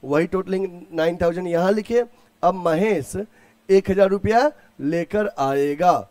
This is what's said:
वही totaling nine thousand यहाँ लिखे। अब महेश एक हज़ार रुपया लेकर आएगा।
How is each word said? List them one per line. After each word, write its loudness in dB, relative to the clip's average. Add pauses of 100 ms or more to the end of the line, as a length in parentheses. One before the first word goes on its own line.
वही 0
totaling -4 (260)
nine -2
thousand -2
यहाँ 0
लिखे। -2 (380)
अब 2
महेश -2 (520)
एक 2
हज़ार 6
रुपया 2 (320)
लेकर -2 (100)
आएगा। 0